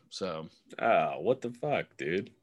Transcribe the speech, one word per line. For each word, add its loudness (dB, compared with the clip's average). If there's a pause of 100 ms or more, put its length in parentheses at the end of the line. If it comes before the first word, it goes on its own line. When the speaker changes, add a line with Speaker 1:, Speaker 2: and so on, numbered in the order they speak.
Speaker 1:
So. -6 (300)
Speaker 2:
Oh, 4
what 2
the -6
fuck, -4
dude? -2 (120)